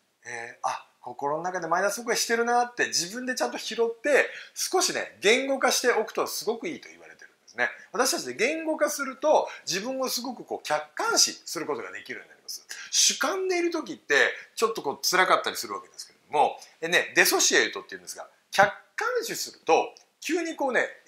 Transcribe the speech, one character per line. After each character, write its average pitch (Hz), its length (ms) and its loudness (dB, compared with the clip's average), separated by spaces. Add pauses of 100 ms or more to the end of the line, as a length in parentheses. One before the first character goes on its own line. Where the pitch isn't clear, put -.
(240)
え 120 320 -12
ー、 - 60 -20
「あ、 - 240 -4 (140)
心 143 360 -4
の 165 60 -6
中 185 180 -4
で 165 80 -6
マ 170 120 2
イ - 20 0
ナ 202 80 2
ス 202 80 -4
の 233 60 -10
声 226 120 0
し - 100 0
て 233 100 2
る 233 80 2
な」 240 220 2
っ - 80 -12
て 127 120 0
自 165 280 -2
分 254 120 -8
で 247 80 -4
ち 240 80 -2
ゃ 240 60 0
ん - 20 -10
と - 80 -8
拾 - 160 -8
っ 233 260 0
て、 285 280 4 (260)
少 - 280 0
し - 120 2
ね、 101 260 -6
言 254 260 4
語 269 120 0
化 269 120 4
し 233 100 2
て 240 120 4
お 220 120 2
く - 80 -12
と 151 140 -2
す - 180 -6
ご 226 140 -2
く 208 100 -8
い 139 80 -8
い 104 40 -14
と - 80 -20
言 85 120 -20
わ 82 60 -20
れ 80 100 -20
て - 80 -20
る - 60 -20
ん - 120 -20
で - 60 -20
す - 80 -20
ね。 117 140 0 (220)
私 254 180 2
た 349 100 -2
ち 135 60 -8
で 123 80 -6
言 294 300 -2
語 311 120 -2
化 302 140 2
す 285 120 -6
る 254 140 -8
と、 285 320 4 (180)
自 185 140 -4
分 262 200 -6
を 254 80 0
す 247 120 -4
ご 240 140 -8
く 185 100 -16
こ 107 120 -6
う - 60 -10
客 151 320 -4
観 427 240 0
視 - 260 2
す - 140 -8
る 151 80 -4
こ 143 100 -2
と 113 60 -8
が 92 100 -12
で 101 100 -14
き - 100 -10
る 107 60 -12
よ 90 60 -16
う - 0 -
に - 60 -20
な - 60 -20
り - 60 -20
ま - 60 -20
す。 - 180 -14 (240)
主 - 280 2
観 381 300 -2
で 359 100 0
い 339 40 0
る 339 80 0
時 311 240 -6
っ - 20 -14
て、 127 360 2 (220)
ち - 100 -2
ょ 151 60 4
っ - 40 -4
と - 80 -8
こ 139 100 -2
う - 100 -10
辛 180 240 4
か 170 120 4
っ - 40 -6
た 107 80 -4
り 92 60 -6
す - 100 -6
る 104 80 -8
わ 90 80 -8
け - 60 -20
で - 100 -20
す - 80 -16
け - 60 -20
れ - 60 -20 (120)
ど - 20 -20
も、 139 280 2 (200)
え、 165 80 -4
ね、 165 260 0
デ 170 80 8
ィ - 20 4
ソ 381 160 2
シ - 160 4
エ 113 120 6
イ - 40 -12
ト 98 100 -8
っ - 40 -18
て - 80 -14
い 92 40 -12
う - 20 -20
ん - 20 -20
で 87 60 -18
す - 80 -12
が、 82 120 -14 (220)
客 202 220 4 (240)
観 440 120 -2 (140)
視 196 140 -6
す - 160 -8
る - 80 -20
と、 - 340 4 (320)
急 339 160 -2
に 330 140 -8
こ 277 120 -2
う 247 40 -2
ね、 156 160 2 (200)